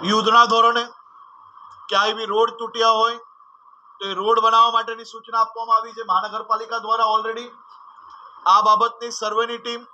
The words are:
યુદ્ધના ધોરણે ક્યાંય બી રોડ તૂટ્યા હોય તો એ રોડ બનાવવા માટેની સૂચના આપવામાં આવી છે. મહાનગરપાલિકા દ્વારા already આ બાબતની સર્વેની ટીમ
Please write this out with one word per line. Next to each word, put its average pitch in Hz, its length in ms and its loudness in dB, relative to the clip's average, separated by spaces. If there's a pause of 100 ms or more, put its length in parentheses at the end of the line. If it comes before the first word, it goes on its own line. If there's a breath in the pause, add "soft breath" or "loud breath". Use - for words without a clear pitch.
(100)
યુદ્ધના 220 420 6
ધોરણે 233 320 4 (1040)
ક્યાંય 208 300 0
બી 214 160 -8
રોડ 226 260 0
તૂટ્યા 226 400 0
હોય 233 180 -2 (800)
તો 196 140 -12
એ - 20 -6
રોડ 208 300 0
બનાવવા 226 320 4
માટેની 226 360 -6
સૂચના 226 300 -4
આપવામાં 226 360 -2
આવી 226 180 -8
છે. 226 140 -14
મહાનગરપાલિકા 214 760 -4
દ્વારા 220 280 0
already 226 320 -4 (1040)
આ 202 140 6
બાબતની 226 520 0
સર્વેની 226 440 -4
ટીમ 233 200 -10 (120)